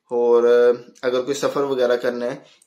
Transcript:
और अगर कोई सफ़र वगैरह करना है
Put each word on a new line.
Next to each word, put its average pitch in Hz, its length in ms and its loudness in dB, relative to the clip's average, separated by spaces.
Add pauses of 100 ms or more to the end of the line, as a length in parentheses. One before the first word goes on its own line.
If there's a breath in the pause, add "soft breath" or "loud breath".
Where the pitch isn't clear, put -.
(120)
और 120 340 2 (580)
अगर 127 180 -2
कोई 131 120 -6
सफ़र 135 280 -4
वगैरह 127 340 0
करना 120 300 -6
है 127 180 -10 (240 loud breath)